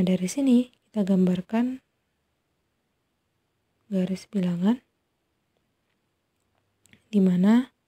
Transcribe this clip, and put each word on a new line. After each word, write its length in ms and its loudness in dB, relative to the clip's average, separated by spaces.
dari 240 0
sini 400 0
kita 160 -4
gambarkan 800 -2
garis 400 -6
bilangan 480 -2
di 80 -2
mana 560 2